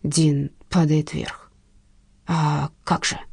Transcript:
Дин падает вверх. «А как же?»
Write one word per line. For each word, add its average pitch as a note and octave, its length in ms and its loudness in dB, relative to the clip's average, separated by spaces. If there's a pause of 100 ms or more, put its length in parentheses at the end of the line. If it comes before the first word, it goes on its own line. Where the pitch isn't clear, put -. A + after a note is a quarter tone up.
Дин D3 480 2 (180)
падает D#3 440 2
вверх. - 380 -10 (760)
«А D3+ 420 0 (140)
как - 220 -2
же?» - 120 -4 (160)